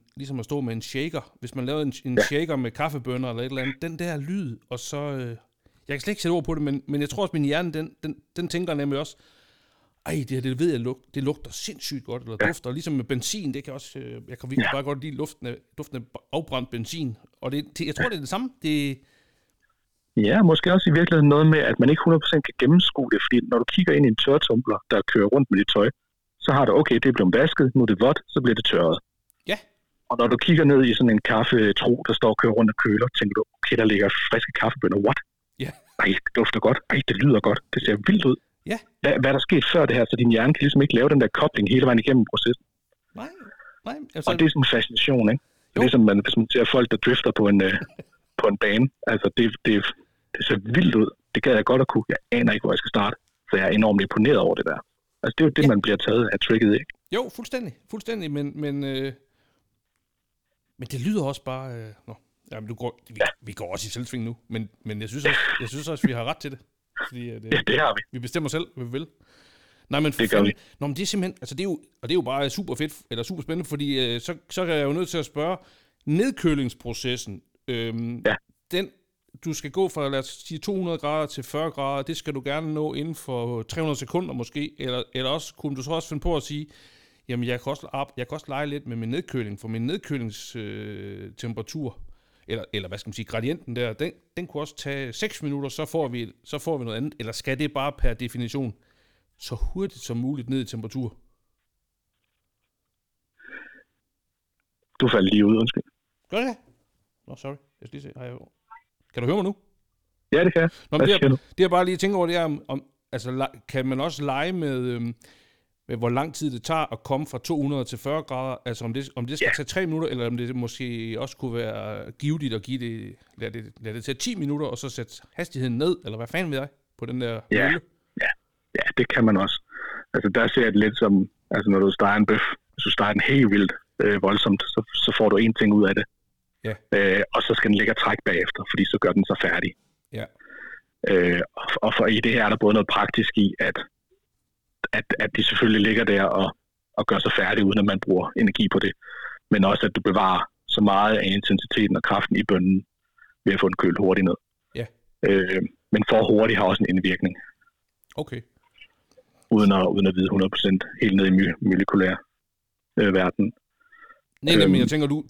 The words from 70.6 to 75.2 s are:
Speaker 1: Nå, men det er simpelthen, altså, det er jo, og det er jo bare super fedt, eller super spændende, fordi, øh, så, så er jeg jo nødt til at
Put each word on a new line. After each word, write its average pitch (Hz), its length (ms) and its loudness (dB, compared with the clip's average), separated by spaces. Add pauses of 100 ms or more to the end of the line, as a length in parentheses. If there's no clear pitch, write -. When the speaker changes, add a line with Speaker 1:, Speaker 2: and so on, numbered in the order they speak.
Speaker 1:
Nå, 139 80 -6
men 139 100 -4
det 175 60 -6
er 202 40 -4
simpelthen, 185 360 -4
altså, - 120 -14
det 139 60 -8
er 190 40 -2
jo, 196 80 -2 (300)
og 120 60 -12
det - 20 -6
er 165 40 0
jo 180 80 2
bare 135 280 -2
super - 240 -6
fedt, 151 180 -6 (180)
eller 117 120 -6
super 165 200 -8
spændende, 165 260 -6
fordi, 139 460 -2
øh, 120 60 -6
så, 170 160 -10 (140)
så 185 120 -4
er 170 120 -2
jeg 147 100 0
jo 139 80 0
nødt 170 160 -2
til 170 100 -6
at 147 60 -4